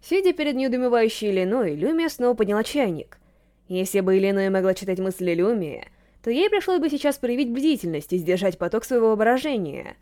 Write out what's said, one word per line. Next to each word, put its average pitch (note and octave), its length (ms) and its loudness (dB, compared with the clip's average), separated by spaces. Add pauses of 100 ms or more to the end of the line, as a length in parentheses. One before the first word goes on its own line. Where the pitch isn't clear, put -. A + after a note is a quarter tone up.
Сидя F#4 320 2
перед D4 220 -2
неудумевающей A#3+ 760 0
Иллиной, F#3+ 440 0
Люмия D4+ 360 0
снова B3 240 0
подняла G#3+ 300 0
чайник. G3+ 540 -4 (500)
Если F#3 320 -2
бы F#3+ 180 4
Иллиноя G3 320 2
могла F#3+ 240 2
читать F#3+ 240 -4
мысли F3+ 340 -2
Люмии, F3 580 -2 (320)
то A3+ 80 -4
ей E4+ 200 2
пришлось F#4 300 0
бы D4+ 100 0
сейчас C#4+ 260 0
проявить B3 340 -2
бдительность A#3 640 -2
и F3+ 60 2
сдержать F3+ 400 0
поток G3+ 260 -2
своего A3+ 240 2
воображения. A3 920 0